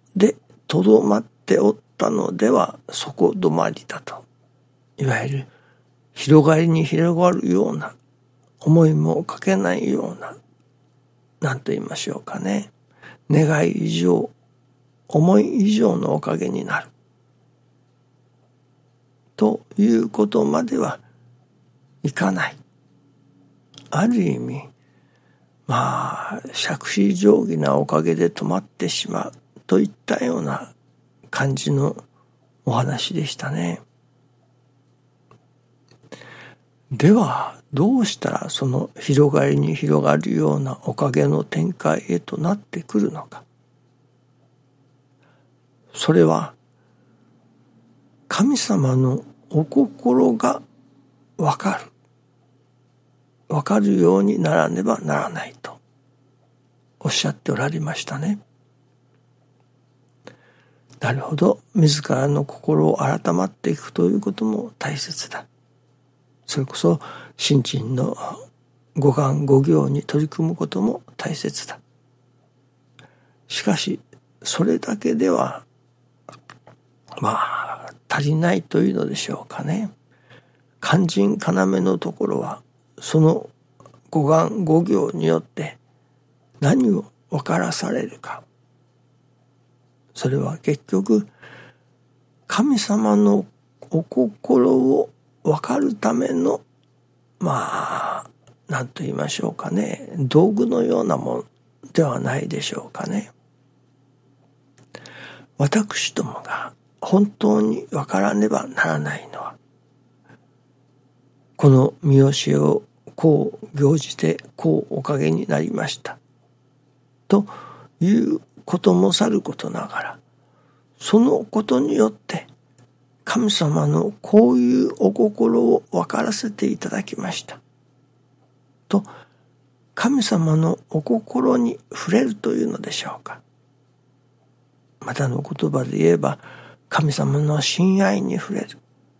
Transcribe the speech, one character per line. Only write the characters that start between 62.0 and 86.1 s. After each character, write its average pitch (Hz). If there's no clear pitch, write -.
ら 131
の 143
心 156
を -
改 120
ま 92
っ 98
て -
い 160
く -
と -
い 208
う 208
こ 202
と 220
も 220
大 147
切 -
だ。 -
そ -
れ 135
こ -
そ、 170
信 139
心 123
の -
五 143
感 143
五 135
行 147
に 143
取 147
り 156
組 160
む 175
こ 170
と 185
も 233
大 -
切 -
だ。 -
し -
か 196
し、 -
そ -
れ 165
だ -
け -
で 95
は、 -
ま -
あ、 -
足 143
り 156
な 170
い 180
と 165
い 196
う 190
の -
で 202
し -
ょ -
う -
か -
ね。 196
肝 180
心 -
要 190
の 185
と 175
こ -
ろ -
は、 -
そ -
の 160
五 147
感 170
五 160
行 190
に 160
よ -
っ -
て -